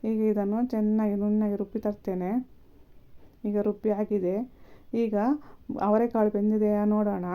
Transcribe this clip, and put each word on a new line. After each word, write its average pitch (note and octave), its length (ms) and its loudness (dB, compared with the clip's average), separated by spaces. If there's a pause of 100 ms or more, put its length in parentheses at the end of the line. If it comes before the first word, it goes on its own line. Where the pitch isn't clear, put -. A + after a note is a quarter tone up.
ಈಗ A3 180 -2
ಇದನ್ನು G#3+ 440 2
ಚೆನ್ನಾಗಿ G#3+ 500 2
ನುಣ್ಣಗೆ G#3 400 2
ರುಬ್ಬಿ G3 240 -6
ತರ್ತೇನೆ. G#3 680 -4 (960)
ಈಗ G#3 120 0
ರುಬ್ಬಿ G#3 320 0
ಆಗಿದೆ. G#3 600 -2 (420)
ಈಗ A3+ 220 0 (640)
ಅವರೆಕಾಳು A3 480 2
ಬೆಂದಿದೆಯಾ G#3 560 2
ನೋಡೋಣ. G#3 500 0